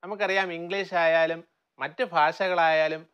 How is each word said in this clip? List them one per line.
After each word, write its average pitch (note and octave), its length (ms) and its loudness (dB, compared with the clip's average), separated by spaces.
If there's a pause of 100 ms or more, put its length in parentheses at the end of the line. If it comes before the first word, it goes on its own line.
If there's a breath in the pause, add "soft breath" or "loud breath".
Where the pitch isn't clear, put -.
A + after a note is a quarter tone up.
നമുക്കറിയാം, F#3+ 460 -2 (100)
ഇംഗ്ലീഷ് F3+ 460 -6
ആയാലും E3 360 2 (380)
മറ്റ് C3 260 -6 (100)
ഭാഷകളായാലും D#3+ 1000 2